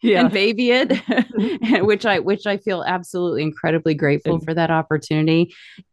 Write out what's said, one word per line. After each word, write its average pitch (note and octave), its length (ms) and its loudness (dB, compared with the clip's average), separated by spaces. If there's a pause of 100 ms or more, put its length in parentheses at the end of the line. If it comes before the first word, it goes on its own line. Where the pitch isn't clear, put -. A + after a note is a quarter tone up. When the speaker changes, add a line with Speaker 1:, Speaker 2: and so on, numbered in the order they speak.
Speaker 1:
Yeah. A#3 200 4
Speaker 2:
And B3 100 4
baby A3 400 0
it, B3 200 2 (920)
<laughs> F#3+ 40 0
which G#3+ 200 0
I, G3 140 2
which F#3+ 280 -2
I G3 100 -2
feel F#3+ 280 -4
absolutely F3+ 580 -4
incredibly D#3+ 500 -2
grateful D3 420 0
Speaker 1:
And D#3+ 80 -6
Speaker 2:
for D#3+ 100 -6
that E3 180 0
opportunity. D#3+ 800 0 (400)